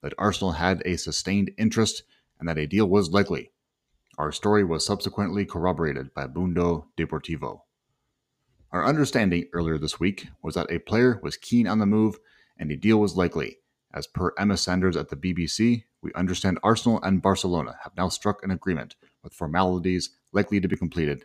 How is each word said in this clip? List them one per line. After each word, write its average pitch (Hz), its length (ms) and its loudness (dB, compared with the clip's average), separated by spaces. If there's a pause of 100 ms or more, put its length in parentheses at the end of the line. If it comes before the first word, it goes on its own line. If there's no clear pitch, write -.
that 71 160 -8
Arsenal 98 340 0
had 87 320 0
a 90 120 -2
sustained 95 640 -2
interest 110 460 0 (340)
and 80 100 -6
that 80 100 -2
a 76 80 -2
deal 98 200 2
was 92 240 2
likely. 92 400 0 (680)
Our 76 120 -2
story 104 320 2
was 82 240 0
subsequently 101 580 -2
corroborated 80 680 -2
by 69 140 -8
Mundo 85 580 0 (100)
Deportivo. 76 680 -6 (1080)
Our 87 160 0
understanding 120 680 2
earlier 80 260 -2
this 76 200 -6
week 98 300 -2 (140)
was 80 120 -8
that - 160 -2
a 85 80 -2
player 117 460 2
was 71 120 -6
keen 120 300 2
on 107 140 2
the 104 60 4
move 107 340 2 (360)
and 78 140 -6
a 73 60 -4
deal 104 220 4
was 98 180 2
likely. 82 420 0 (340)
As 73 140 -10
per - 320 -2
Emma 101 180 2
Sanders 92 400 0
at 76 120 -4
the - 80 -8
B 90 160 -4
B 85 160 -2
C, 117 380 0 (160)
we 78 100 -8
understand 92 500 -2
Arsenal 110 400 2
and 95 180 2
Barcelona 87 600 0
have - 140 -18
now 90 120 -2
struck - 360 -4
an 95 80 -2
agreement, 82 420 -4 (300)
with - 100 -18
formalities 90 760 0 (200)
likely 101 300 0
to 90 80 0
be 90 80 -2
completed 76 480 -2